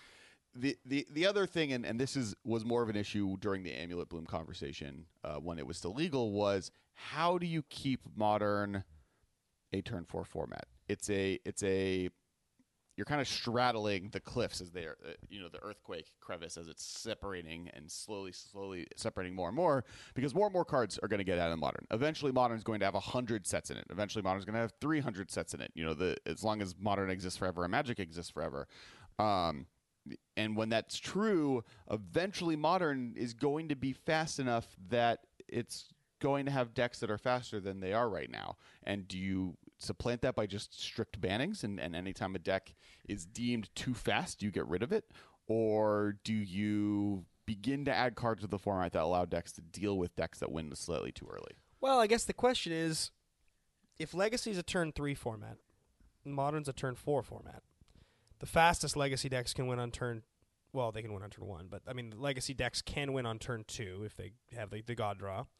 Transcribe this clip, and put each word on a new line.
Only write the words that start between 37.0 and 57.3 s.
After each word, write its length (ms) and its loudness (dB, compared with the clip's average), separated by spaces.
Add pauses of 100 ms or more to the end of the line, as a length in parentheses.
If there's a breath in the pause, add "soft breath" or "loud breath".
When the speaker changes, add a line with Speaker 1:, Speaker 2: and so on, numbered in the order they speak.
Speaker 1:
are 80 2
faster 420 0
than 200 -4
they 120 -2
are 160 4
right 220 -2
now. 260 -8 (280 soft breath)
And 240 -2
do 100 -6
you 400 0 (280)
supplant 360 -2
that 140 2
by 120 2
just 340 -8
strict 400 -4
bannings, 420 0
and, 160 -2
and 160 -2
anytime 400 -2
a 40 0
deck 360 0 (320 loud breath)
is 180 -6
deemed 500 -2
too 180 -2
fast, 500 0
you 80 0
get 160 0
rid 160 0
of 80 -2
it? 140 0 (420 loud breath)
Or 760 4
do 100 0
you 920 2 (200)
begin 400 -2
to 80 4
add 220 4
cards 260 2
to 60 -6
the 100 0
format 360 2
that 100 4
allow 220 4
decks 280 -2
to 80 -16
deal 360 -2
with 180 0
decks 240 -2
that 120 -2
win 240 -4
slightly 360 -2
too 200 -12
early? 260 -12 (220)
Speaker 2:
Well, 200 6
I 80 8
guess 160 4
the 100 -2
question 400 2
is, 380 0 (880)
if 140 -6
Legacy 380 2
is 60 0
a 60 -2
turn 280 2
three 220 -2
format, 440 -6 (680)
Modern's 420 0
a 60 -4
turn 220 -4
four 260 2
format, 400 -10 (800 soft breath)